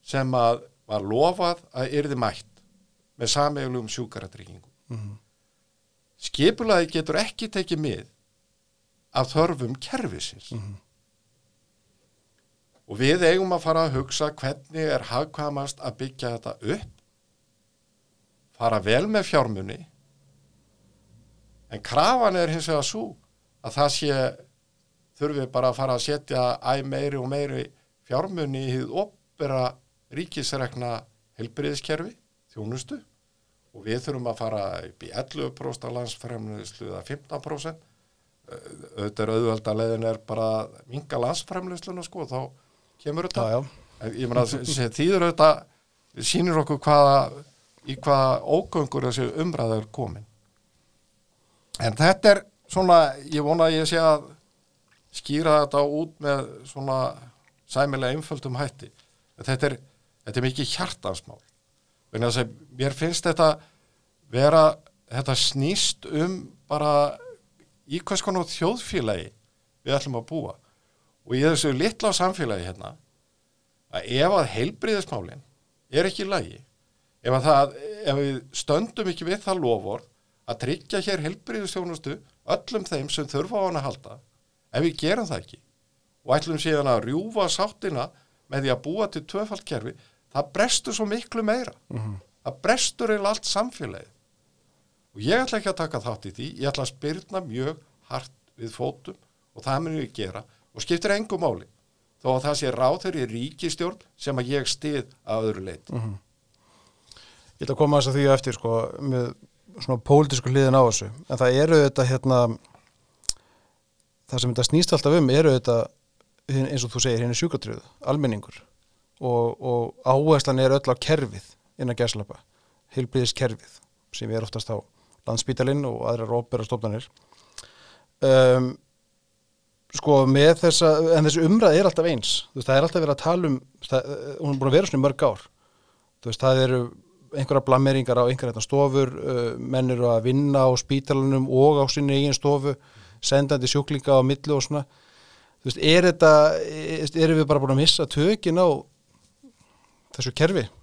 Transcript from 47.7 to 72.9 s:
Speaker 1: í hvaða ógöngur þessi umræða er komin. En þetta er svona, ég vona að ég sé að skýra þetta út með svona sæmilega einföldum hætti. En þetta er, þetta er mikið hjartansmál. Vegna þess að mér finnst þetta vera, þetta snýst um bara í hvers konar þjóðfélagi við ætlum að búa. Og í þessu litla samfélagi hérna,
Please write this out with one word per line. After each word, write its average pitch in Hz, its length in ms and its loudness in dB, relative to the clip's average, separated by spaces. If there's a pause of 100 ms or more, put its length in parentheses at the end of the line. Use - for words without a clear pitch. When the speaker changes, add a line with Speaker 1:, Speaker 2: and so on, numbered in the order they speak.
Speaker 1:
í 135 100 -6
hvaða 131 460 2
ógöngur 147 640 -2
þessi 123 220 -2 (100)
umræða 143 400 -2
er 107 140 -6
komin. 107 340 -8 (1500)
En 113 220 -4
þetta 190 380 6
er 196 80 2 (260)
svona, 185 300 6 (260)
ég 147 220 -4
vona 160 240 4
að 160 80 2
ég 156 100 0
sé 165 140 2
að 151 240 4 (880)
skýra 151 480 2
þetta 143 240 0
út 156 340 -6
með 139 300 -2 (160)
svona 135 320 -4 (720)
sæmilega 135 480 -2
einföldum 143 400 -8
hætti. 139 320 -8 (500)
En - 60 -12
þetta 135 240 0
er, 131 80 -6 (500)
þetta 117 140 -4
er 131 80 0
mikið 131 240 -4
hjartansmál. - 680 -8 (760)
Vegna 113 140 0
þess 120 160 0
að 110 100 -8 (180)
mér 131 220 -4
finnst 160 300 -4
þetta 165 240 4 (840)
vera, 147 320 6 (420)
þetta 131 320 -2
snýst - 720 -2
um 175 300 -2 (260)
bara 151 260 0 (960)
í 156 140 -6
hvers - 200 -4
konar 185 240 -2
þjóðfélagi 160 840 -4 (560)
við 135 100 0
ætlum 139 240 -4
að 113 80 -14
búa. - 280 -8 (720)
Og 120 80 -4
í 131 80 2
þessu 151 280 2
litla 202 400 0
samfélagi 170 540 -2
hérna, 95 300 -14 (1000)